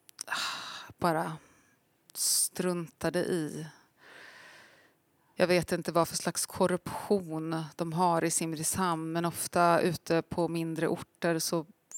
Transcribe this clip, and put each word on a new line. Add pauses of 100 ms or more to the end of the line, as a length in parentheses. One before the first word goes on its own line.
(260)
ah,
bara (760)
struntade
i. (1700)
Jag
vet
inte
vad
för
slags
korruption (120)
de
har
i
Simrishamn,
men
ofta
ute
på
mindre
orter
så (320)